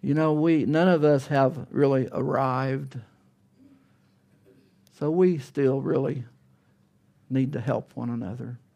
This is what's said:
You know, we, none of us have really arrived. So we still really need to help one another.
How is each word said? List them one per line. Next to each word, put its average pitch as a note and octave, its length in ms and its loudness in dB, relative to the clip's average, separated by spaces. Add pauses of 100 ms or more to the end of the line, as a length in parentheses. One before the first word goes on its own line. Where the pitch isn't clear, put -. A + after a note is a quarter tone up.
You C#3 120 0
know, D#3 200 2
we, D#3 320 2
none D#3+ 240 4
of D#3 160 4
us D3 220 4
have C3+ 440 0
really C3+ 400 2
arrived. C3+ 880 -2 (2000)
So D3 100 -4
we F3+ 280 2
still C3+ 440 -2
really C3+ 440 -2 (1040)
need C3 240 -2
to - 80 -6
help A2+ 340 -4
one A#2+ 140 -8
another. A#2 500 -8 (160)